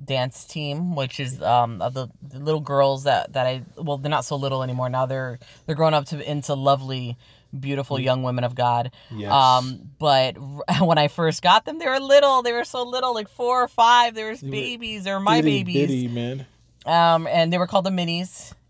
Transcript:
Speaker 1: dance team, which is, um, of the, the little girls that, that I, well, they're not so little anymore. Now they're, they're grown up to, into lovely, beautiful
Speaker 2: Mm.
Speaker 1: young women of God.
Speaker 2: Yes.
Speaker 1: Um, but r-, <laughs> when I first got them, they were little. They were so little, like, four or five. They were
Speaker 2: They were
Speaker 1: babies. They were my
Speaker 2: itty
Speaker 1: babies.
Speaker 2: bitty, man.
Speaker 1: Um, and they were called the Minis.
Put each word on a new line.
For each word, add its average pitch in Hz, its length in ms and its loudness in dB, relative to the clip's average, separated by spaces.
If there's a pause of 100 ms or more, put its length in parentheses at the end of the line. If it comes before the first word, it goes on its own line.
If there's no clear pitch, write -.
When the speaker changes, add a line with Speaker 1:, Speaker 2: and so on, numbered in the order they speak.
Speaker 1:
dance 131 420 -4
team, 156 500 -6
which 135 240 -6
is, 131 240 -6
um, 117 400 0
of 127 100 -4
the, 131 140 -6 (160)
the 131 160 -18
little 151 220 -2
girls 139 420 0
that, 127 300 0
that 127 120 0
I, 127 160 -4 (160)
well, 147 220 -4
they're 143 100 -6
not 143 160 -2
so 147 120 -6
little 135 260 -4
anymore. 127 260 -4
Now 127 160 -2
they're, 127 320 -6 (300)
they're 156 80 -2
grown 156 180 2
up 147 140 2
to, 151 120 -8 (120)
into 147 240 -4
lovely, 135 600 -2 (440)
beautiful 139 380 -4
Speaker 2:
Mm. 120 60 -4
Speaker 1:
young 127 200 0
women 123 200 -2
of 123 120 -4
God. 120 340 0 (220)
Speaker 2:
Yes. 104 200 -6
Speaker 1:
Um, 127 680 4
but 135 360 2
r-, 143 280 -14 (120)
<laughs> 151 80 2
when 165 140 4
I 147 120 4
first 160 340 -2
got 190 220 6
them, 311 120 -8
they 330 80 -6
were 262 140 0
little. 269 420 6
They 240 120 -2
were 240 120 -2
so 254 160 -8
little, 247 320 -2
like, 214 160 -6
four 247 320 0
or 240 60 2
five. 233 480 6
They 220 80 -8
were 220 120 -8
Speaker 2:
They 139 120 -12
were - 40 -8
Speaker 1:
babies. 220 520 -8
They 196 80 -2
were 196 80 -2
my 208 180 4
Speaker 2:
itty 147 260 4
Speaker 1:
babies. - 120 -4
Speaker 2:
bitty, 127 320 0
man. 120 400 -6 (400)
Speaker 1:
Um, 165 400 4
and 165 260 2
they 180 60 0
were 180 80 0
called 190 180 0
the 196 60 -2
Minis. 175 600 -6 (160)